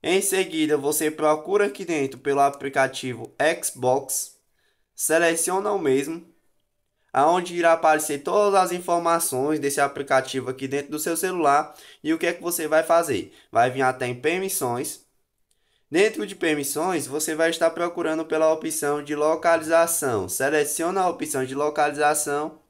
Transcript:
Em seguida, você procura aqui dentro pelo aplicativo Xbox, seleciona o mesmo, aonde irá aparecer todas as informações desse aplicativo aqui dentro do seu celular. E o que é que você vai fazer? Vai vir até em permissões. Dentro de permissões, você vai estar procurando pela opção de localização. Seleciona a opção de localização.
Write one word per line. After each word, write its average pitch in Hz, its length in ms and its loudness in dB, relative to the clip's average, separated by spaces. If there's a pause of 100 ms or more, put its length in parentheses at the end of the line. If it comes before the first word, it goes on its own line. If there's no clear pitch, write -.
Em 185 200 0
seguida, 160 560 0
você 151 340 0
procura 156 540 2
aqui 196 180 -6
dentro 139 380 -2
pelo 143 180 0
aplicativo 135 960 -2 (260)
Xbox, - 800 -2 (560)
seleciona 170 800 0
o 196 40 0
mesmo, 151 480 0 (880)
aonde 175 420 2
irá 170 200 4
aparecer 156 460 2
todas 202 380 2
as 180 140 2
informações 170 880 0
desse 139 220 0
aplicativo 135 680 -2
aqui 131 200 -8
dentro 143 220 -4
do 151 80 -6
seu 165 180 -2
celular. 156 580 0 (260)
E 151 120 0
o 165 40 0
que 170 100 -2
é 170 40 0
que 170 100 -8
você 170 240 -4
vai 156 160 2
fazer? 160 540 0 (160)
Vai 123 200 2
vir 135 100 -4
até 131 260 0
em 123 80 -4
permissões. 147 840 -4 (920)
Dentro 214 340 2
de 196 80 -12
permissões, 156 720 -2
você 151 300 -4
vai 165 140 2
estar 165 220 2
procurando 165 520 -4
pela 156 300 2
opção 147 500 -4
de 147 120 -6
localização. 160 1120 2
Seleciona 151 720 0
a 180 80 2
opção 143 340 -4
de 131 100 -6
localização. 147 1160 0